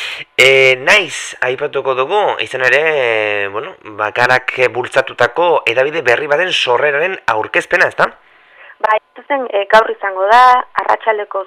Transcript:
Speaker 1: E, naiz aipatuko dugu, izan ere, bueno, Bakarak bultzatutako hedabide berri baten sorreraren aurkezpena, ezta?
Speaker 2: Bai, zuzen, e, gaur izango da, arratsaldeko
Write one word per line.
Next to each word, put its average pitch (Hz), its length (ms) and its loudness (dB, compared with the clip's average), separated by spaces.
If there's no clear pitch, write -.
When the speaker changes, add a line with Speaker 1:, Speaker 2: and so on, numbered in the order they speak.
Speaker 1:
E, 131 420 6
naiz 165 640 -2
aipatuko 131 540 -4
dugu, 143 260 0
izan 127 240 -4
ere, 120 840 0
bueno, 120 260 -8
Bakarak 120 560 0
bultzatutako 123 760 -2
hedabide 139 360 0
berri 123 280 0
baten 170 220 0
sorreraren 147 760 0
aurkezpena, 165 600 -2
ezta? 160 180 -2
Speaker 2:
Bai, 214 200 0
zuzen, 262 360 -6
e, 202 220 -2
gaur 220 180 4
izango 196 380 -4
da, 240 140 6
arratsaldeko 208 640 -2